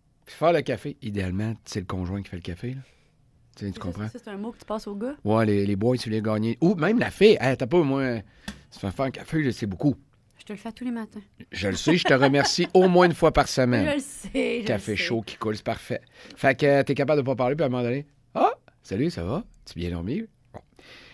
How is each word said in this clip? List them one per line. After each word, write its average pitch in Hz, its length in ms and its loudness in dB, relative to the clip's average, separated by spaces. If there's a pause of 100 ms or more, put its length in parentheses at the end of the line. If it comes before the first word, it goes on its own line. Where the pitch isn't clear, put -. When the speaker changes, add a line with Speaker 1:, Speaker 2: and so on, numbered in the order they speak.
(260)
Speaker 1:
puis - 100 -20
faire 160 160 4
le 156 100 4
café, 139 400 -6
idéalement, 101 520 -4 (120)
c'est - 140 -6
le 92 60 -4
conjoint 92 360 -4
qui 98 80 -16
fait 98 80 -12
le 82 40 -14
café, 92 320 -8
là. 135 80 -12 (720)
Tu - 100 -10
sais, 98 60 -4
tu 220 80 -12
Speaker 2:
Ça, 220 60 -8
Speaker 1:
comprends ? 196 240 -6
Speaker 2:
ça, 247 140 -12
c'est - 60 -16
un 196 80 -12
mot 214 140 -8
que - 80 -20
tu - 60 -20
passes 220 220 -8
au 208 80 -8
gars ? 247 280 -8
Speaker 1:
Ouais, 110 220 2
les, 101 200 2
les 101 100 0
boys, 120 220 0
tu 120 120 -8
les 110 120 -2
gagnais. 110 400 -2
Ou 190 140 4
même 185 240 2
la - 120 -2
fille. 202 300 6
Hey, 131 160 2
t'as 127 100 -4
pas, 175 160 4
moi, 135 360 0 (520)
tu - 100 -20
vas 98 100 -4
faire 135 140 -4
un 131 60 -4
café, - 320 -4
là, 127 80 0
c'est 113 140 -6
beaucoup. 107 300 0 (440)
Speaker 2:
Je - 60 -20
te 214 80 -12
le 196 60 -10
fais 226 120 -12
tous 240 140 -12
les 254 60 -4
matins. 214 300 -10 (300)
Speaker 1:
Je - 160 -6
le 92 80 -2
sais, 160 220 2
je 170 80 0
te - 80 4
remercie 139 600 2
au 190 140 8
moins 180 180 8
une 170 80 4
fois 160 180 4
par 139 160 2
semaine. 123 380 2
Speaker 2:
<laughs> 302 40 0
Je 285 60 0
le 294 40 -2
sais, 240 640 -4
je 202 60 -6
Speaker 1:
Café 107 260 -2
Speaker 2:
le 95 40 -2
sais. - 60 -2
Speaker 1:
chaud 113 180 -2
qui - 160 -12
coule, 107 180 -4
c'est - 100 -12
parfait. - 360 -6 (340)
Fait 135 220 2
que, 151 80 2
euh, 139 180 6
t'es 135 120 -2
capable 143 260 2
de 123 40 -4
pas 131 100 -2
parler, 127 200 0
puis 160 80 0
à 143 40 2
un - 20 -2
moment 123 140 -2
donné, « 131 240 -4 (280)
Ah, 370 160 4 (300)
salut, 131 300 -2
ça 87 120 -6
va ? 131 200 -4 (220)
Tu - 100 -20
bien 87 160 -4
dormi ? » 95 320 -4 (300)
Bon. - 80 -18 (520)